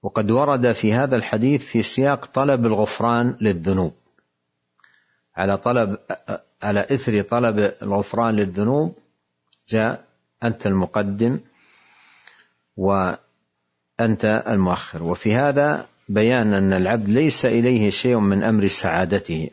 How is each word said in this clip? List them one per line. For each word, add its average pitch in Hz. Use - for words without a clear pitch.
وقد 104
ورد 127
في 110
هذا 131
الحديث 120
في 113
سياق 135
طلب 131
الغفران 117
للذنوب، 95
على 95
طلب، 113
على 101
إثر 113
طلب 107
الغفران 104
للذنوب 104
جاء: 110
"أنت 113
المقدم 101
وأنت -
المؤخر". 90
وفي 90
هذا 143
بيان 110
أن 98
العبد 101
ليس 139
إليه 117
شيء 120
من 98
أمر 104
سعادته 85